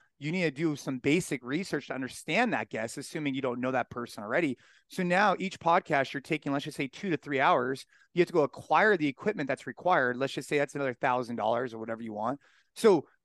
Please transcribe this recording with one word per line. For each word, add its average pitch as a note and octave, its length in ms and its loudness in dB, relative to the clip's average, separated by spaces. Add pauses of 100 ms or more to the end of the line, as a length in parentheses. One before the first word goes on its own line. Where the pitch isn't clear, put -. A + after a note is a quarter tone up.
(180)
You D3 140 -6
need F#3 100 -2
to D#3+ 80 2
do D3 260 -2
some C3+ 220 -6
basic C#3+ 460 0
research D3 440 -4
to C3 60 -8
understand D#3 580 -2
that A2 180 -2
guest, A2+ 260 -6
assuming D3 380 -6
you C3 80 -4
don't B2 180 -2
know B2+ 120 -2
that B2+ 180 -2
person A#2+ 320 -10
already. C3 340 -2 (320)
So - 140 -4
now F3+ 360 4
each F#3 200 -6
podcast E3 540 2
you're C#3 80 -6
taking, D3+ 320 -4
let's C#3 120 -2
just D3 120 -10
say, C#3+ 100 -2
two F#3+ 240 -8
to D#3 60 2
three C#3+ 240 -2
hours. C3+ 440 2 (300)
You E3+ 60 4
have E3+ 80 4
to - 40 -8
go D#3+ 120 4
acquire F3 520 4
the D3+ 120 0
equipment D#3+ 400 -4
that's C3+ 180 -4
required. C3 500 2
Let's C3 160 -2
just - 160 -8
say D3+ 100 2
that's D3 180 0
another C#3 180 -2
thousand B2 420 0
dollars A2+ 380 0
or A2+ 40 -12
whatever A2+ 240 -8
you A2 100 -8
want. A2+ 280 -4 (360)
So F#3+ 300 6 (180)